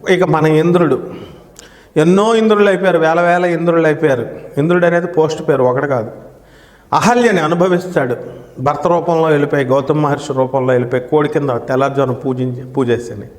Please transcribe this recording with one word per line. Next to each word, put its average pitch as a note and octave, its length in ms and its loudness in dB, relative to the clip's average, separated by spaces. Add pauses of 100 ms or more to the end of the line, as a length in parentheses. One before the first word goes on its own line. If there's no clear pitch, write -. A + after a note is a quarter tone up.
ఇక F3+ 160 2
మన D#3 220 0
ఇంద్రుడు, D#3+ 560 2 (960)
ఎన్నో F#3+ 380 4
ఇంద్రులు G#3+ 340 4
అయిపోయారు, F3+ 300 2
వేల D#3+ 220 2
వేల F3 240 2
ఇంద్రులు E3 420 0
అయిపోయారు. C#3+ 400 0 (320)
ఇంద్రుడు F3 280 2
అనేది E3+ 200 0
పోస్ట్ D#3 420 -2
పేరు, C3+ 140 2
ఒకటి B2+ 240 0
కాదు. B2 240 -4 (840)
అహల్యని A3+ 480 2
అనుభవిస్తాడు. E3+ 960 -2 (220)
భర్త C#3+ 260 -2
రూపంలో E3 420 2
వెళ్ళిపోయి, C#3+ 360 0
గౌతమ C#3 360 0
మహర్షి C#3+ 320 -2
రూపంలో C3 400 0
వెళ్ళిపోయి, B2 300 0
కోడి D3+ 260 0
కింద C#3+ 220 -2
తెల్లారుజామున C3 640 -2
పూజించి, B2+ 580 -6
పూజేసేని. A#2 500 -2 (160)